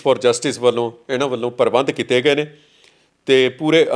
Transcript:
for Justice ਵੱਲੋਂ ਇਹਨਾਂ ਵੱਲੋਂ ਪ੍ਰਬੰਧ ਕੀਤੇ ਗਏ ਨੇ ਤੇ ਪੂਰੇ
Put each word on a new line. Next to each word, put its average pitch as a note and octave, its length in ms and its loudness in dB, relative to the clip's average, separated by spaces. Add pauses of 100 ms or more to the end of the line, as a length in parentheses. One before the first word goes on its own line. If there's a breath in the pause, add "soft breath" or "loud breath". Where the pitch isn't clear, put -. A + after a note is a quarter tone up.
for B2 180 0
Justice A#2+ 340 -2
ਵੱਲੋਂ A#2 520 -2
ਇਹਨਾਂ C3+ 160 -2
ਵੱਲੋਂ B2 220 -6
ਪ੍ਰਬੰਧ B2 400 0
ਕੀਤੇ B2+ 320 -2
ਗਏ C#3+ 120 2
ਨੇ D3+ 120 -4 (800 soft breath)
ਤੇ C3 220 4
ਪੂਰੇ D#3 480 0